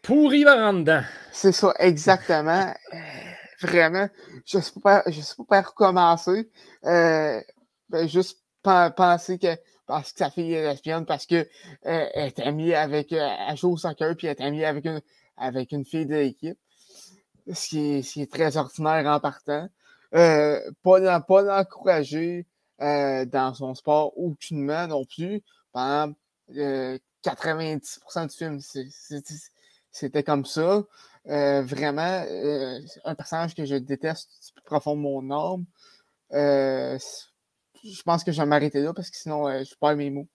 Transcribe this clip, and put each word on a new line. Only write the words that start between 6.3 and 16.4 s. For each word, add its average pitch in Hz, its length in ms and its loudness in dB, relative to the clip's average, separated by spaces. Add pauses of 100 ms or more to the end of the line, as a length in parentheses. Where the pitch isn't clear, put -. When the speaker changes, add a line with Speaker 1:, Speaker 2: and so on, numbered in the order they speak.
Speaker 2:
Euh, 160 560 2 (500)
ben, 165 180 -2
juste 180 340 -2 (220)
pen-, 180 320 6
penser 180 420 2
que, 170 180 0 (300)
parce 147 260 -6
que - 60 -20
sa 156 120 -2
fille 165 240 -6
est 156 140 -2
lesbienne, 160 380 -6
parce 151 200 -6
que, 175 80 0
euh, 170 120 0 (680)
elle 147 140 -4
est 139 120 -10
amie 156 340 -2
avec, 151 380 -2
euh, 151 160 -2 (200)
elle 147 80 -6
joue 180 180 0
au - 20 -4
soccer, 160 400 -4
puis 165 100 -10
elle 143 100 -4
est 131 80 -8
amie 151 200 -2
avec 151 220 -4
une, 156 140 -6 (360)
avec 127 340 -6
une 143 140 -6
fille 160 220 -6
de 151 100 -4
l'équipe. 147 420 -4 (960)